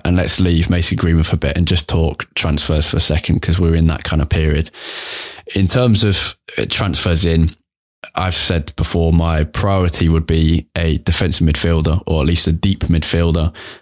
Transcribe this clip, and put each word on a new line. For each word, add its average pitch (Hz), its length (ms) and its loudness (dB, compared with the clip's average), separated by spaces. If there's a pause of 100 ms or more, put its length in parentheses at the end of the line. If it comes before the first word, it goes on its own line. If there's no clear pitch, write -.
and 87 100 2
let's - 240 0
leave 87 300 2
Mason 87 260 0
Greenwood 82 320 2
for - 80 2
a 78 40 -4
bit 73 180 -2
and 87 100 2
just 87 220 0
talk - 460 -2
transfers 76 540 0
for - 60 -2
a 78 60 0
second, - 400 0
'cause 87 180 0
we're 82 160 2
in 82 120 2
that - 180 -2
kind 78 160 -2
of 71 80 -2
period. 78 400 0 (840)
In 95 140 2
terms 113 380 2
of, - 320 0 (200)
uh, 55 120 -2
transfers 87 560 0
in, 82 260 2 (640)
I've 90 180 -2
said - 440 -2
before, 82 340 2
my 82 320 2
priority 90 640 0
would 80 180 2
be 80 500 0
a 82 240 -2
defensive 85 460 0
midfielder, 78 600 0
or 80 140 0
at 69 60 2
least 87 200 0
a 82 60 0
deep 98 320 -2
midfielder, 82 680 0 (280)